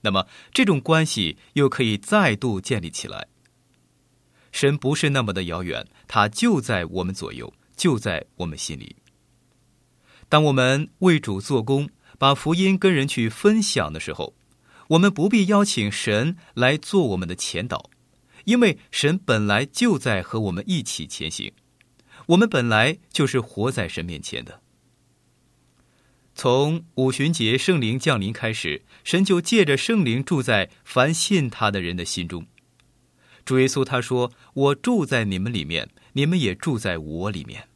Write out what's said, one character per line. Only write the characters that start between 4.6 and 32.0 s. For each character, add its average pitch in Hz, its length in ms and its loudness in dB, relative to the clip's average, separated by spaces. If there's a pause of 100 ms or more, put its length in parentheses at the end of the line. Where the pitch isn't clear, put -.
不 143 200 -2
是 151 160 0
那 139 100 0
么 104 120 -2
的 92 100 -4
遥 85 180 -6
远， 69 260 -8 (200)
他 110 200 4
就 214 320 2
在 101 260 -2
我 87 180 -6
们 90 100 -4
左 58 180 -10
右， 58 220 -14 (220)
就 139 240 0
在 90 260 -4 (120)
我 92 80 -6
们 78 120 -8
心 73 220 -10
里。 - 160 -20 (1300)
当 151 160 6
我 147 60 4
们 135 380 2 (100)
为 175 200 4
主 98 200 -4
做 123 220 -2
工， 135 280 -2 (280)
把 139 160 4
福 151 220 0
音 190 200 2
跟 190 160 2
人 139 160 2
去 117 220 -2
分 208 320 2
享 85 320 -2
的 80 60 -8
时 82 140 -8
候， - 220 -10 (520)
我 160 100 4
们 196 160 6
不 180 160 0
必 208 160 4
邀 104 180 4
请 104 280 -2
神 117 460 -2 (180)
来 127 200 2
做 156 340 0
我 92 80 -2
们 90 100 -4
的 87 80 -6
前 90 320 -6
导， - 240 -8 (540)
因 240 140 4
为 208 200 4 (100)
神 147 260 0
本 113 300 0
来 101 180 2
就 180 360 0
在 101 240 -2
和 - 160 -6
我 101 120 -2
们 90 140 -6
一 175 160 -2
起 92 240 -8
前 - 240 -8
行， - 220 -10 (760)
我 170 100 6
们 220 120 4
本 123 180 0
来 117 300 2 (140)
就 143 160 2
是 131 120 0
活 110 300 -4
在 104 180 -4
神 82 160 -8
面 85 160 -10
前 - 240 -10
的。 - 180 -20 (1700)
从 143 500 0 (120)
五 131 160 2
旬 139 200 0
节 120 260 0
圣 175 220 2
灵 120 200 -2
降 135 200 0
临 98 140 -4
开 113 180 -4
始， 82 340 -6 (180)
神 - 200 2
就 190 160 2
借 208 240 2
着 139 140 2
圣 220 260 0
灵 127 200 0
住 143 180 0
在 104 300 0 (120)
凡 135 300 2
信 160 340 0
他 107 220 -2
的 98 100 -2
人 87 160 -4
的 87 80 -6